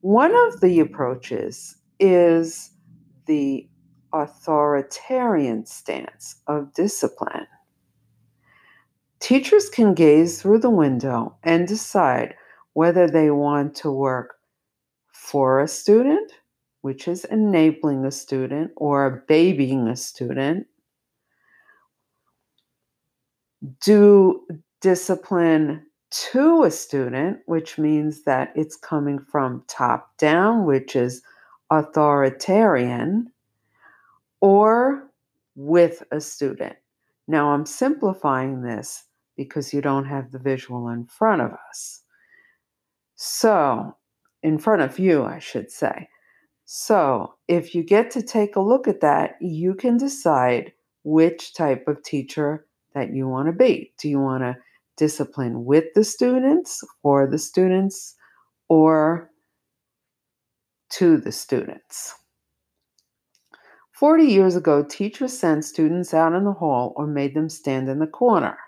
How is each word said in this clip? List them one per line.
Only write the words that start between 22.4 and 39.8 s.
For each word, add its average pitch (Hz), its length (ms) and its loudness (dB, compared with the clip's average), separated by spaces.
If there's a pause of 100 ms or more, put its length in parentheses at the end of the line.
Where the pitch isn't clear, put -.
do 202 640 6 (360)
discipline 170 1040 0 (240)
to 311 540 2
a 170 60 4
student, 135 760 -6
which 160 320 -6
means 151 460 -2
that 131 320 -2
it's 156 200 -6
coming 143 420 -4
from 127 500 -6
top - 500 -4
down, 185 480 2
which 135 300 -2
is 123 260 -2 (480)
authoritarian, 151 1600 0 (1120)
or 220 680 4 (460)
with 156 560 2
a 151 100 -4
student. - 540 -10 (540)
Now, 147 240 0
I'm 147 120 -2
simplifying 151 960 -4
this - 420 -12 (320)
because 135 360 -10
you 143 80 -2